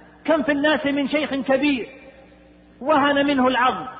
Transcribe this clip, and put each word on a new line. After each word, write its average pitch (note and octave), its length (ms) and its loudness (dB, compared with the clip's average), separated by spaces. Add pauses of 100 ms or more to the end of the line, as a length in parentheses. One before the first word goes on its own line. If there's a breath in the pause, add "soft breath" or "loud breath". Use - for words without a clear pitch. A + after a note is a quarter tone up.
(240)
كم D#4 180 2
في D4 100 0
الناس D4 340 0
من C#4+ 220 -2
شيخ D4 260 -2
كبير C4+ 540 0 (920)
وهن C#4+ 460 2
منه C4 220 2
العظم B3 380 0 (140)